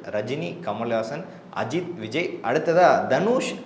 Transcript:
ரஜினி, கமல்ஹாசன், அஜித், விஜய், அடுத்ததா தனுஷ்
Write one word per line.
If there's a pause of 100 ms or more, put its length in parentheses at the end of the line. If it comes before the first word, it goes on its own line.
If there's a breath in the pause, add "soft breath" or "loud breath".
(120)
ரஜினி, (100)
கமல்ஹாசன், (320 loud breath)
அஜித்,
விஜய்,
அடுத்ததா
தனுஷ் (100)